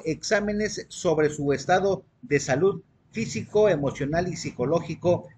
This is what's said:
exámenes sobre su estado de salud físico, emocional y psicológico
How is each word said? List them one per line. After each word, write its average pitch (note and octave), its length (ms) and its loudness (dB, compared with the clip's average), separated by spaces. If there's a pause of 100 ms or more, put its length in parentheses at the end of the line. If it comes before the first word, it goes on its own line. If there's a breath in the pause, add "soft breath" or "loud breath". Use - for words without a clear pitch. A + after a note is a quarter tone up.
exámenes G#3 840 -2
sobre D#3 400 2
su C#3+ 240 -2
estado F#3 500 0 (180)
de C#3+ 180 0
salud D#3 420 2 (300)
físico, G#3+ 580 0
emocional D3 580 0
y F3 80 -6
psicológico D#3+ 1040 -2